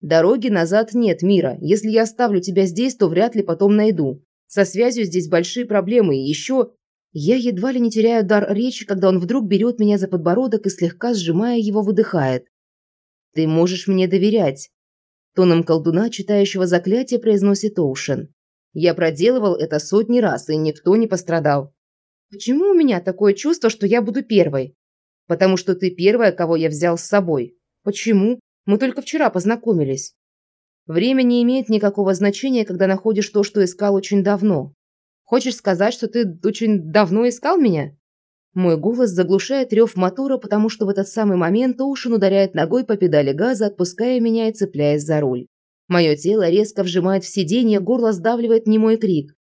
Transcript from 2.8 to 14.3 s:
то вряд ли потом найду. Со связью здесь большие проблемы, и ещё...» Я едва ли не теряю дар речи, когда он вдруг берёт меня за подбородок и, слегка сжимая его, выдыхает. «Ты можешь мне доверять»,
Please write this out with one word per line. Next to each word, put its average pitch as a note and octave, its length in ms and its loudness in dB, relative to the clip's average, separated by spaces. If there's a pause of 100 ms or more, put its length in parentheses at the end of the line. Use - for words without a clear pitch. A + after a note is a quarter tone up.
то G3 120 0
вряд G3+ 280 0
ли G#3+ 60 -2
потом G3 360 2
найду. E3 440 0 (260)
Со G3+ 180 0
связью A3+ 400 -2
здесь F3+ 240 -4
большие F3 360 -2
проблемы, G3+ 520 0
и C3+ 100 -4
ещё...» A#3+ 460 -2 (400)
Я E3 220 0
едва A#3+ 360 -2
ли B3+ 80 -2
не A#3 120 0
теряю A3+ 340 2
дар G3+ 280 2
речи, A#3+ 320 -4
когда F#3+ 240 0
он F#3 100 2
вдруг A3 260 -2
берёт G#3 340 0
меня G#3 180 2
за F#3+ 100 -2
подбородок F#3+ 580 -2
и, F#3+ 40 0
слегка F#3+ 440 -4
сжимая G3+ 440 -2
его, G#3+ 240 -2
выдыхает. F3 680 0 (840)
«Ты D#3 140 0
можешь F3 400 0
мне F#3 200 2
доверять», F3+ 640 0 (640)